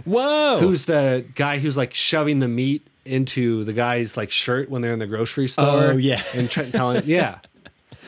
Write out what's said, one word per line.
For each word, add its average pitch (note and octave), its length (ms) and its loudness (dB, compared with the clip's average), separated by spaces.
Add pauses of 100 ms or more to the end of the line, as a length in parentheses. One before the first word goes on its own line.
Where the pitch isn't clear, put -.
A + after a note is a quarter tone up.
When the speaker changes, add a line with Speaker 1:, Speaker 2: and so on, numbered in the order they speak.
Speaker 1:
Whoa. C4+ 560 2
Speaker 2:
Who's E3+ 260 4
the C3+ 380 2 (100)
guy C#3+ 240 0
who's, C#3 180 -2
like, C3 180 -2
shoving D3+ 440 0
the C3 100 2
meat C3 380 -2 (180)
into B2 600 0
the G#2+ 80 -4
guy's, A#2+ 440 -2
like, G#2+ 140 -6
shirt C3 400 -2
when B2+ 120 -4
they're A#2 100 0
in A2+ 80 -4
the A2 80 -4
grocery A#2 400 -2
store. C#3+ 180 2
Speaker 1:
Oh, C#3+ 300 4
yeah. B2+ 260 0 (120)
Speaker 2:
And B2 140 -2
try-, C3+ 220 -4
telling, B2 320 0
Speaker 1:
<laughs> C3 40 -14
Speaker 2:
yeah. D3+ 320 0 (680)